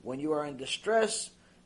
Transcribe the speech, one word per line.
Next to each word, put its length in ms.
when 160
you 140
are 120
in 120
distress 760